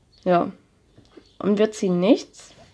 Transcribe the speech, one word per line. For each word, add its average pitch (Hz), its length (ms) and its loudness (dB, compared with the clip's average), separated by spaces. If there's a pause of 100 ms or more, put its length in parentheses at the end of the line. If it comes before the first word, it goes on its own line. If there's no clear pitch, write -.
(260)
Ja. 180 260 0 (880)
Und 202 180 0
wir 214 140 0
ziehen 180 280 -2
nichts. - 520 -2 (220)